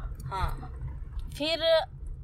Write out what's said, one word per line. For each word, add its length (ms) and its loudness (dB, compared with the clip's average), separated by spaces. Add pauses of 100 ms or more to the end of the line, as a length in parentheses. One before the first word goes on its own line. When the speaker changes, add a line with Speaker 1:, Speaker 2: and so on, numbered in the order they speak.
(220)
Speaker 1:
हाँ। 520 -2 (640)
Speaker 2:
फिर 480 6 (380)